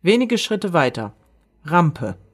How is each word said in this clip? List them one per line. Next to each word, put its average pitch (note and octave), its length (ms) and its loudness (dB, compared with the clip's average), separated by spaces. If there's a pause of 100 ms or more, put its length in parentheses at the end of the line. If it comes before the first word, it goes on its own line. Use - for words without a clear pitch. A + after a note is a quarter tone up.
Wenige A#3 380 2
Schritte G3+ 340 -4
weiter. B2 400 0 (500)
Rampe. D3 540 0 (160)